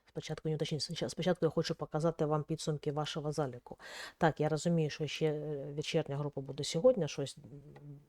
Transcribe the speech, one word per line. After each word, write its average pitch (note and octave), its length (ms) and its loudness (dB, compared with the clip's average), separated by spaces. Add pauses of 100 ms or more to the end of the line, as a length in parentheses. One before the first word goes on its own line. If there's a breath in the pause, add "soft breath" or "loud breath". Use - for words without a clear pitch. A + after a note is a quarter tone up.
спочатку - 420 -6
не D#3 60 2
уточнюю, D3+ 260 0
споча-, - 280 -4
спочатку E3+ 380 2
я D#3 40 6
хочу D#3+ 240 0
показати D#3+ 500 0
вам D3+ 200 2
підсумки D#3 480 -2
вашого D3 400 -2
заліку. C3 460 -4 (400 loud breath)
Так, D#3+ 220 4
я D3+ 80 4
розумію, D#3 420 2
що - 160 -4
ще, D#3 200 0
е, D3 500 -2
вечірня D3 400 0
група C#3+ 240 -4
буде C#3 240 -4
сьогодні, F#3 440 4
щось, - 300 -6
м, C#3+ 720 -16